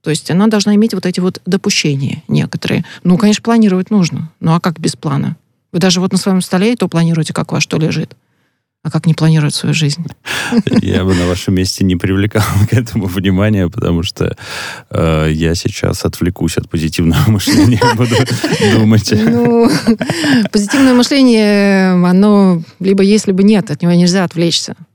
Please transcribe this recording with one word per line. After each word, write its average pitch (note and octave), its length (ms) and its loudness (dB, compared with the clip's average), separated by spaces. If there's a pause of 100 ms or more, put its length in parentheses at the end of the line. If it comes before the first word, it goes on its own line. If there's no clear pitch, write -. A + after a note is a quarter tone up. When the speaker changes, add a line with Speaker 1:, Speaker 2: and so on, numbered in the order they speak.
Speaker 1:
То D#3+ 80 -6
есть - 200 -4
она F#3+ 160 2
должна G#3 300 2
иметь A3 180 2
вот F#3 100 -6
эти F3+ 160 -2
вот F3+ 260 -4
допущения D3+ 800 -2
некоторые. - 560 -2 (180)
Ну, F3+ 160 2
конечно, G#3 240 2
планировать G#3 480 2
нужно. E3 400 -2 (100)
Ну, E3 140 0
а E3+ 60 0
как E3+ 180 -4
без D#3+ 180 -4
плана? C#3+ 400 -4 (360)
Вы F3+ 80 -2
даже F3+ 200 2
вот F#3 120 -2
на F#3+ 60 0
своём F#3+ 220 0
столе G3+ 320 0
и A#3+ 40 -2
то F#3 120 -2
планируете, E3 460 0
как D#3+ 160 -6
у D#3+ 60 -4
вас D3+ 80 -2
что - 120 -6
лежит. D#3 400 -4 (680)
А D#3 60 -6
как D#3+ 160 -4
не D#3+ 80 4
планировать D#3 400 2
свою - 200 -4
жизнь? D3+ 300 -2 (760)
Speaker 2:
Я F#2 240 -2
бы F#2+ 120 0
на F2 100 0
вашем F2+ 280 -2
месте F#2 300 -2
не F2+ 120 0
привлекал G2+ 480 -2 (120)
<laughs> G2+ 140 2
к - 20 0
этому A2+ 340 -2
внимания, F#2+ 640 0
потому E2+ 360 -2
что, - 320 -6 (540)
э, D#2 420 0
я E2 240 0
сейчас - 480 -6
отвлекусь - 520 -4
от - 140 -6
позитивного E2 540 0
<laughs> - 80 2
мышления, A#2 480 2 (160)
буду A#2+ 180 0 (640)
думать. A2 340 2
Speaker 1:
Ну, A#3 560 2 (420)
<laughs> D4 420 0
позитивное B3+ 420 2
мышление, G#3 1000 4 (120)
оно F#3+ 560 4 (160)
либо F#3+ 240 2
есть, G#3 240 2
либо G3 160 0
нет. G3 300 2
От - 100 -6
него F3 100 2
нельзя F3 300 4
отвлечься. E3 540 -4 (180)